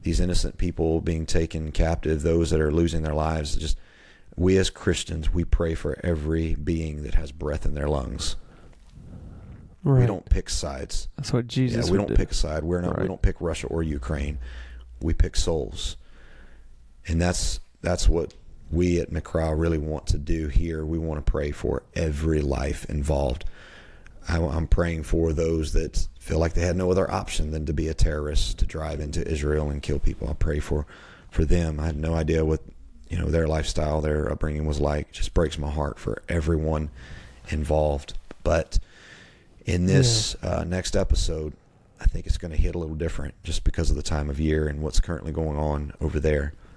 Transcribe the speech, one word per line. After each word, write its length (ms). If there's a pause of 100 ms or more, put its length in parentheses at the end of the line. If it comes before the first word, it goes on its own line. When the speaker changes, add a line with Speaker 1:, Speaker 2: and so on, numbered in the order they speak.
Speaker 1:
these 180
innocent 360
people 440
being 240
taken 480
captive, 480
those 300
that 100
are 100
losing 300
their 120
lives. 440
Just, 200 (600)
we 200
as 120
Christians, 640
we 100
pray 300
for 300
every 520
being 480
that 120
has 160
breath 340
in 80
their 140
lungs. 480 (1500)
Speaker 2:
Right. 180
Speaker 1:
We 60
don't 200
pick 220
sides. 680
Speaker 2:
That's 160
what 160
Jesus 380
Speaker 1:
Yeah, 60
we 80
Speaker 2:
would 80
Speaker 1:
don't 80
Speaker 2:
do. 60
Speaker 1:
pick 100
a 40
side. 280
We're 180
not, 160
Speaker 2:
Right. 60
Speaker 1:
we 40
don't 140
pick 180
Russia 280
or 160
Ukraine. 560 (600)
We 120
pick 220
souls. 600 (1120)
And 140
that's, 380 (220)
that's 280
what 240 (380)
we 280
at 120
McCraw 460
really 200
want 300
to 100
do 300
here. 380
We 120
want 260
to 80
pray 200
for 320 (120)
every 460
life 480
involved. 560 (840)
I, 160
I'm 240
praying 360
for 300
those 400
that 340 (120)
feel 200
like 140
they 120
had 100
no 140
other 220
option 400
than 160
to 60
be 140
a 60
terrorist, 640
to 80
drive 340
into 280
Israel 420
and 140
kill 160
people. 280
I 60
pray 260
for, 280 (420)
for 160
them. 340
I 60
had 120
no 180
idea 280
what, 180 (460)
you 120
know, 100
their 180
lifestyle, 540
their 300
upbringing 340
was 160
like. 280
It 40
just 220
breaks 240
my 100
heart 300
for 280
everyone 600 (600)
involved. 640 (300)
But 360 (880)
in 220
this, 560
Speaker 2:
Yeah. 60
Speaker 1:
uh, 140
next 320
episode, 580 (460)
I 60
think 220
it's 100
gonna 180
hit 200
a 20
little 180
different 380 (100)
just 200
because 260
of 60
the 80
time 260
of 100
year 280
and 140
what's 180
currently 320
going 260
on 420
over 200
there. 340 (240)